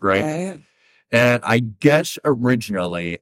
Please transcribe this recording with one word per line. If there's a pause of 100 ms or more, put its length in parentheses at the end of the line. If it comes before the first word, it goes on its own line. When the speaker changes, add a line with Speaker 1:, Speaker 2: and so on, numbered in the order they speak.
Speaker 1:
right?
Speaker 2:
Right. (500)
Speaker 1:
And
I
guess
originally,